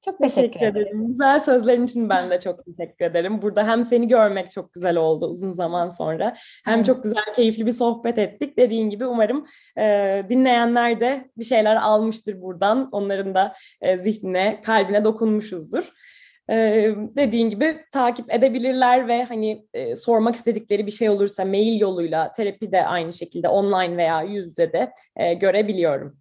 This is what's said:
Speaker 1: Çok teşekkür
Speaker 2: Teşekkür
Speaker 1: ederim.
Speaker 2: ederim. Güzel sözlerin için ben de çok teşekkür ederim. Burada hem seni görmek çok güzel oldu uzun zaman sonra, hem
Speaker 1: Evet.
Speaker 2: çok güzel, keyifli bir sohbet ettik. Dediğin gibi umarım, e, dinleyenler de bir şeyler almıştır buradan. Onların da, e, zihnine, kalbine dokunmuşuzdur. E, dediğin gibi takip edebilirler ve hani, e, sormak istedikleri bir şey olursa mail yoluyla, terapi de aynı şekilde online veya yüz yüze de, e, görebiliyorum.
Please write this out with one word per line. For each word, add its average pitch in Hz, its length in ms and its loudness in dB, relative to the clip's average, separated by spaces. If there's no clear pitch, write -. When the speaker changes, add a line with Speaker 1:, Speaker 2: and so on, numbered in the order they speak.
Speaker 1:
Çok 381 120 -8
teşekkür 262 360 2
Speaker 2:
Teşekkür - 140 -14
Speaker 1:
ederim. 208 200 -2
Speaker 2:
ederim. 214 200 -4
Güzel 269 320 4
sözlerin 247 460 4
için 233 240 -2
ben 180 200 0
de 180 100 0
çok 175 260 -8
teşekkür 175 400 -6
ederim. 175 360 -2
Burada 208 260 0
hem 226 160 2
seni 240 240 2
görmek 208 440 4
çok - 220 -12
güzel 175 240 0
oldu 160 300 2
uzun 175 240 -6
zaman 175 380 -4
sonra, 165 440 -4
hem 214 100 2
Speaker 1:
Evet. 226 100 4
Speaker 2:
çok 247 180 2
güzel, 214 200 -2
keyifli 220 300 2
bir 233 60 2
sohbet 233 460 -2
ettik. 214 400 -4
Dediğin 226 320 2
gibi 208 160 -6
umarım, 240 400 0
e, 202 520 0
dinleyenler 240 720 2
de 262 380 -2
bir 226 60 -10
şeyler 220 320 2
almıştır 214 680 0
buradan. 196 500 -2
Onların 196 440 -4
da, 196 180 2
e, 185 160 2
zihnine, 190 680 -2
kalbine 208 380 2
dokunmuşuzdur. 214 880 -2
E, 220 60 -2
dediğin 226 520 0
gibi 294 280 -2
takip 240 420 -2
edebilirler 247 760 2
ve 240 160 0
hani, 214 500 -6
e, 120 220 -6
sormak 233 400 2
istedikleri 214 500 -2
bir 208 60 -6
şey 220 180 0
olursa 202 360 0
mail 208 360 0
yoluyla, 170 500 -2
terapi 202 400 -6
de 185 140 4
aynı 170 280 -4
şekilde 170 340 -6
online 185 500 2
veya 160 240 2
yüz 196 260 -8
yüze 165 260 -2
de, 233 200 -2
e, 170 180 -2
görebiliyorum. 175 880 0